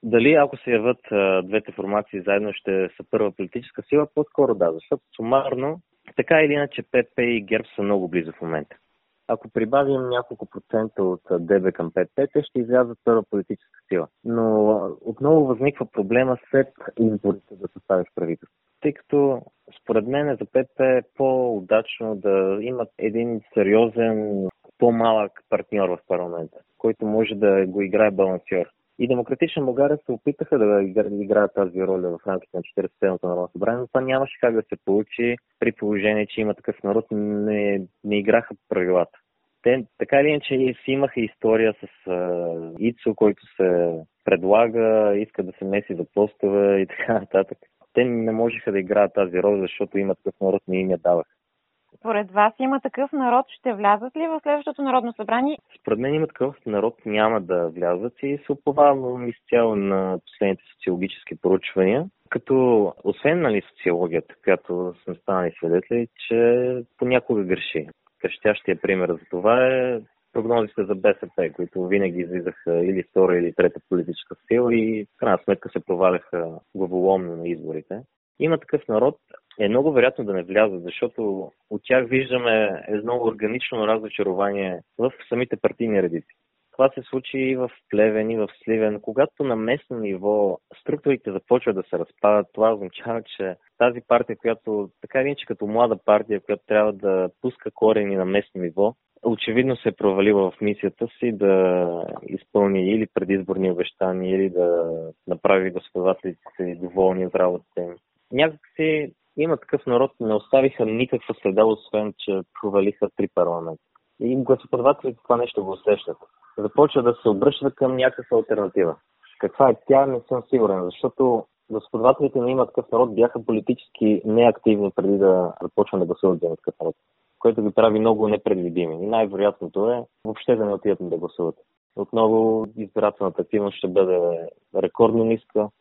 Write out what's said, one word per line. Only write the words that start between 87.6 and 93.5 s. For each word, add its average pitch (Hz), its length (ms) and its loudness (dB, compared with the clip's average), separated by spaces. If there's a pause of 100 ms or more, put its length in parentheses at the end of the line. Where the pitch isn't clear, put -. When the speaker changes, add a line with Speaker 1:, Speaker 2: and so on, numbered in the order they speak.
Speaker 1:
Плевен, 110 400 2
и 113 60 -4
в 107 120 -2 (160)
Сливен. 110 360 0
Когато 135 440 -2
на 127 120 -2
местно 120 420 -4
ниво 101 600 -2 (220)
структурите 143 520 -4
започват 107 440 0
да 92 60 -6
се - 160 -6
разпадат, 104 540 2
това 110 200 2
означава, 110 500 -8
че 92 340 -8 (220)